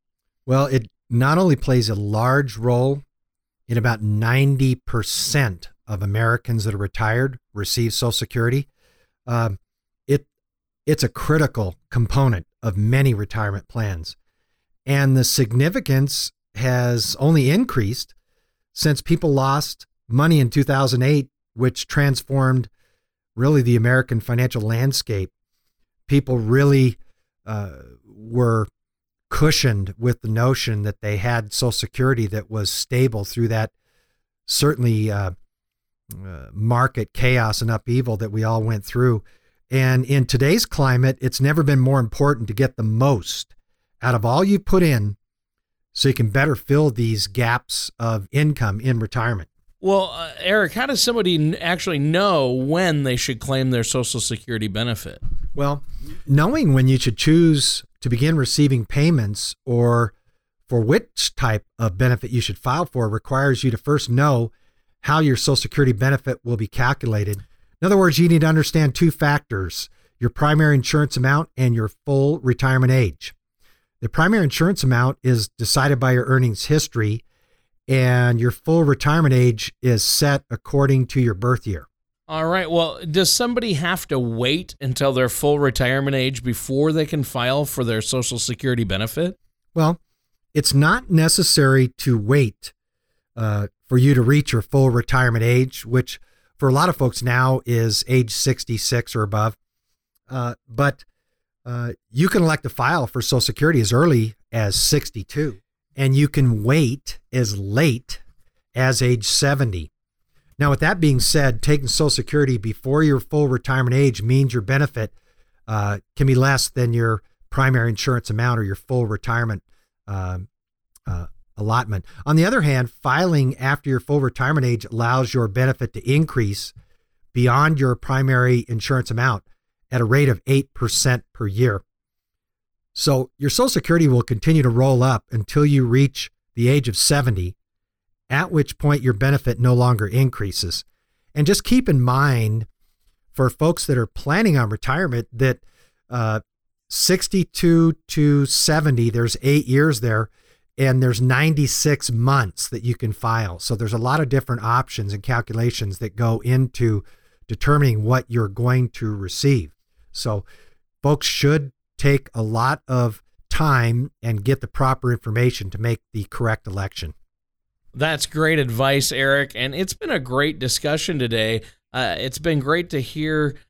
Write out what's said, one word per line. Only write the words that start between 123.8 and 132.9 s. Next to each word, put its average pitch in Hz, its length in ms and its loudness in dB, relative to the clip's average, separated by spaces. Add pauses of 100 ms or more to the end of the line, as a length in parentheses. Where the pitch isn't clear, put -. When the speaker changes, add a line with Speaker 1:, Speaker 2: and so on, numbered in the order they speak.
Speaker 1:
your 127 120 0
full 147 200 -2
retirement 131 460 0
age 120 200 -2
allows 117 500 -2
your 117 120 0
benefit 127 460 -2
to - 180 -6
increase 127 640 -2 (580)
beyond 131 480 2
your 131 140 2
primary 127 760 2
insurance 120 440 -2
amount 117 320 -2 (480)
at 127 100 0
a 117 40 2
rate 135 240 4
of 113 180 0
eight 135 260 0
percent 123 580 0
per - 140 -8
year. 101 380 0 (1080)